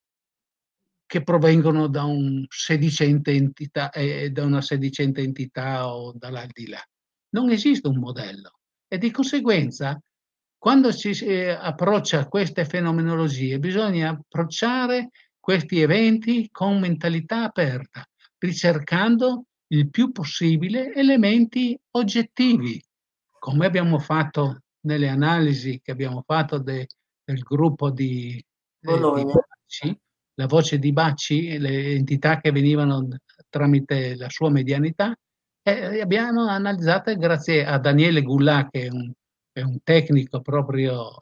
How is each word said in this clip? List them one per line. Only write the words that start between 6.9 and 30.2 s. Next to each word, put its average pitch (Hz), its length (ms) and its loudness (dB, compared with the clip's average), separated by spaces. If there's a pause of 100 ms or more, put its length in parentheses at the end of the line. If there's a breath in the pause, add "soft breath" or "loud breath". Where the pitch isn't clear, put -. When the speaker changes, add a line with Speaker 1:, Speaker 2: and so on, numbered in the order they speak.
Speaker 1:
Non 240 200 0
esiste 254 380 2
un 131 100 0
modello 117 600 -10 (300)
e 190 100 -6
di 233 120 0
conseguenza 175 880 0 (560)
quando 254 380 4
ci 208 180 -4
si, - 140 -6
eh, 180 240 0
approccia 175 720 0
a 135 80 -4
queste 180 360 -2
fenomenologie 160 920 -2
bisogna 180 520 0
approcciare 240 1000 -4 (280 soft breath)
questi 175 420 0
eventi 220 680 2
con 196 300 0
mentalità 170 640 -2
aperta, 135 580 -4 (360 soft breath)
ricercando 190 1080 0 (240)
il 147 220 2
più 262 200 2
possibile 180 840 -2
elementi 247 840 2 (140)
oggettivi, 226 880 0 (560)
come 147 280 0
abbiamo 170 320 2
fatto 151 640 -2 (240)
nelle 147 220 0
analisi 135 760 0
che - 80 -12
abbiamo 127 340 -6
fatto 156 340 -2
de-, 131 280 -6 (360)
del 135 180 -6
gruppo 143 500 0
di, 127 460 -4
eh, - 80 -16 (340)
di 156 100 -14
Speaker 2:
Bologna. 143 460 2
Speaker 1:
Bacci, - 640 -2 (380)